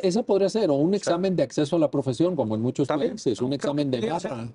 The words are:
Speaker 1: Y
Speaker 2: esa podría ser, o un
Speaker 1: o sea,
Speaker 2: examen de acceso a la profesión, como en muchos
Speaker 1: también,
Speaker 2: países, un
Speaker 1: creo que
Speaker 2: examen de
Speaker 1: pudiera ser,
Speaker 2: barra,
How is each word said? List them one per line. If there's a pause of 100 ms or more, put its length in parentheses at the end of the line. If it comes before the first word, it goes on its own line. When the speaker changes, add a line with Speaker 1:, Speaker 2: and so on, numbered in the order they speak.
Speaker 1:
Y
Speaker 2:
esa
podría
ser,
o
un
Speaker 1:
o
sea,
Speaker 2:
examen
de
acceso
a
la
profesión,
como
en
muchos
Speaker 1:
también,
Speaker 2:
países,
un
Speaker 1:
creo
que
Speaker 2:
examen
de
Speaker 1:
pudiera
ser,
Speaker 2:
barra,